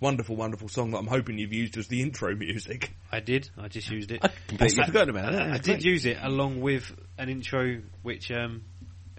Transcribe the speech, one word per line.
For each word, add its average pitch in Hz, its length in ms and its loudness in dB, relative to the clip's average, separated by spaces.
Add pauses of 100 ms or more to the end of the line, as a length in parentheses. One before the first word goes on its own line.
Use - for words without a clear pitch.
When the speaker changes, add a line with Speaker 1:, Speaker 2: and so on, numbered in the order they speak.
Speaker 1:
wonderful, 120 360 2
wonderful 110 320 -4
song 117 240 0
that 107 60 0
I'm 107 100 -2
hoping 120 300 0
you've 104 140 -2
used 113 240 -2
as 113 120 -4
the 123 120 0
intro 127 360 0
music. 110 580 -6 (160)
Speaker 2:
I 113 80 -2
did, 123 400 0
I 101 80 -10
just 104 240 -8
used 107 220 -4
it. 117 100 -6
Speaker 3:
I 196 60 4 (180)
completely 107 380 4
Speaker 2:
I, - 20 4
Speaker 3:
forgotten 175 240 6
about 104 220 0
that. 185 100 2
Speaker 2:
I 156 60 2
Speaker 3:
That's 135 180 0
Speaker 2:
did 190 140 6
Speaker 3:
great. 151 60 0
Speaker 2:
use 165 200 6
it 117 160 2
along 135 380 2
with 135 280 2 (300)
an 131 120 -4
intro 127 500 0 (220)
which, - 280 -6
um, 117 320 -2 (560)